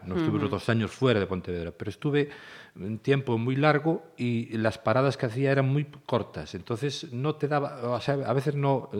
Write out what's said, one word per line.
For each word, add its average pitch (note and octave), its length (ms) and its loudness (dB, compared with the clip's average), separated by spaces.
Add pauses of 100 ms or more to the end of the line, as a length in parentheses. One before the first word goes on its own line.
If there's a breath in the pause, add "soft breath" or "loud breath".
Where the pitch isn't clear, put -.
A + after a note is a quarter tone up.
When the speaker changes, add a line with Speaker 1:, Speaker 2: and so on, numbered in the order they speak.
Speaker 1:
no F2+ 100 -4
estuve D#3 240 2
los G2+ 80 2
Speaker 2:
Ujú. G2 80 -2
Speaker 1:
dos F#2+ 140 -2
años A2+ 240 2
fuera B2+ 260 4
de F#2+ 80 2
Pontevedra, F2 500 -4
pero - 140 -8
estuve C#3+ 380 0 (480 loud breath)
un G#2+ 240 -8
tiempo C3 380 2
muy B2+ 180 0
largo D3+ 480 4 (120)
y A#2 400 -2
las A2 220 2
paradas B2+ 380 2
que C3 100 -2
hacía C3 240 0
eran C3+ 160 4
muy C#3+ 180 0 (220)
cortas, F#2+ 480 -4
entonces B2 580 -6
no C#3 220 -2
te D3 140 -2
daba, C#3 420 -2
o A#2 100 0
sea, C#3+ 140 0
a B2 180 0
veces C#3+ 220 2
no C#3 340 2 (120)